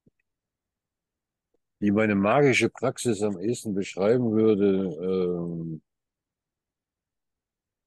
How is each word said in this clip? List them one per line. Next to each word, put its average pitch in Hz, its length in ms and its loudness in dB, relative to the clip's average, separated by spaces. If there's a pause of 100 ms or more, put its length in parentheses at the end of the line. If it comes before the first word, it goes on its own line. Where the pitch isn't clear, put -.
(1800)
Die 104 100 2
meine 104 240 2
magische 113 540 2
Praxis 117 520 -4
am 104 160 -2
ehesten 110 360 -6
beschreiben 104 580 0
würde, 101 540 2 (160)
ähm, 87 800 -4 (2000)